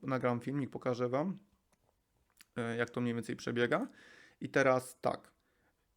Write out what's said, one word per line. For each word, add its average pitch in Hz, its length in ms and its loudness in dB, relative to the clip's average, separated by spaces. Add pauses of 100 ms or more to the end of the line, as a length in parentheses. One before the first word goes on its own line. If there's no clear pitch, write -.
nagram 123 360 0
filmik, 131 300 -4
pokażę 123 400 -2
wam, 151 280 0 (1160)
e, 117 200 -4
jak 117 140 0
to 123 120 -4
mniej 120 120 0
więcej 117 220 -4
przebiega. 120 520 2 (540)
I 127 80 -6
teraz 131 520 2
tak, - 300 -2 (640)